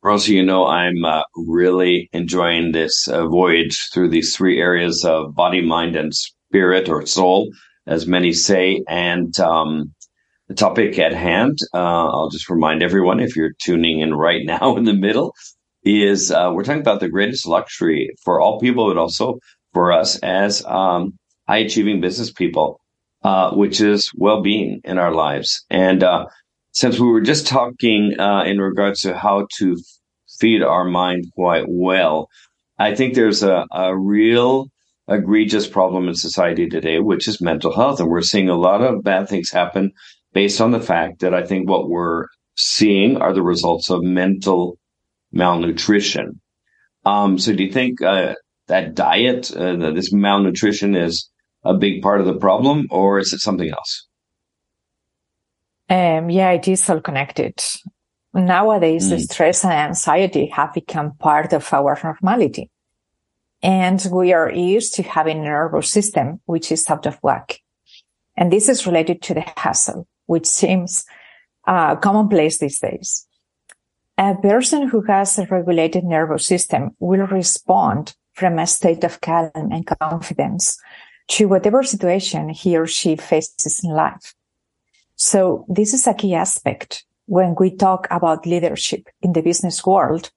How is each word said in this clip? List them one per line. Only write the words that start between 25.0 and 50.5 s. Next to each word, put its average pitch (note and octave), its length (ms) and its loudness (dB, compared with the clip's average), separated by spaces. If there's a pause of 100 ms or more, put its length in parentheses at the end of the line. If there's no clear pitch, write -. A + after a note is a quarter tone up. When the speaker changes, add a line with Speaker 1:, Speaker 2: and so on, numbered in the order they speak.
Speaker 1:
our F2 140 0
lives. C#2+ 560 -2
And, F#2 320 2
uh, F2 260 2 (460)
since A2 260 0
we B2 80 4
were A2+ 140 4
just C3+ 260 0
talking, A#2+ 720 0
uh, G2 240 2
in G2 160 0
regards G2 420 -2
to F2+ 160 -4
how G2+ 300 0 (100)
to F#2 180 0 (640)
feed A2 240 4
our F2 220 2
mind F2+ 400 -2 (100)
quite F2 320 0
well. F2+ 600 0 (500)
I G#2 160 0
think B2+ 180 0
there's G#2 300 4
a, F#2 280 2
a F#2 260 -2
real A#2 720 2 (420)
egregious G#2 580 2
problem F#2 400 0
in F2 80 -4
society E2+ 520 -2
today, D#2+ 320 -2
which G2 280 0
is G#2 140 -4
mental D#2+ 320 -2
health. C3+ 260 0
And E2 100 0
we're E2+ 120 2
seeing F#2 280 0
a F2+ 60 2
lot F2+ 260 2
of B2 220 0
bad G2 260 0
things F#2 220 -4
happen F#2+ 400 -2 (420)
based G2+ 280 0
on A#2 100 4
the A#2 100 0
fact E2 400 -2
that F2+ 120 0
I F2+ 100 0
think F#2 260 -4
what F2+ 200 0
we're E2+ 360 -2 (300)
seeing G#2 600 2
are F#2 160 0
the F#2+ 100 2
results E2+ 460 0
of F2+ 140 0
mental F#2 760 0 (540)
malnutrition. F2 1080 0 (680)
Um, G3 340 2
so - 160 0
do F#2+ 80 0
you F#2+ 80 -4
think, B2+ 300 -2
uh, F#2+ 340 0 (320)
that F2+ 280 -2
diet, A2+ 600 0
uh, F2 360 -2
this E2+ 200 -4
malnutrition G2+ 840 2